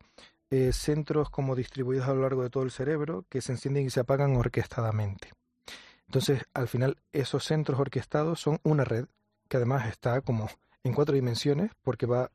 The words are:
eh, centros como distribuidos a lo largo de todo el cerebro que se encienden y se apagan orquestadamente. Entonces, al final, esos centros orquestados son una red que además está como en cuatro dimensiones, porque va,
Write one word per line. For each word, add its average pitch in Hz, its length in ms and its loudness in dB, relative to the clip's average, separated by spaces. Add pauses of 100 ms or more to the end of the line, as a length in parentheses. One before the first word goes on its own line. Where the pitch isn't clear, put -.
(520)
eh, 131 220 4
centros 151 580 0
como 135 240 -2
distribuidos 131 520 -2
a 139 60 2
lo 131 80 2
largo 131 220 0
de 123 80 -4
todo 135 120 0
el 127 80 -4
cerebro 151 580 -4
que 127 120 -4
se 135 120 -4
encienden 139 340 -2
y - 20 -2
se 127 120 0
apagan 139 340 4
orquestadamente. 110 920 0 (800)
Entonces, 131 360 0 (120)
al 123 120 -2
final, 131 300 0 (140)
esos 139 340 -2
centros 151 340 0
orquestados 147 600 -2
son 151 240 0
una 151 200 4
red 117 220 -2 (420)
que 135 100 0
además 123 300 2
está 123 340 0
como 110 280 -2 (340)
en 123 100 0
cuatro 143 200 2
dimensiones, 139 580 2 (120)
porque 123 240 -2
va, 123 280 0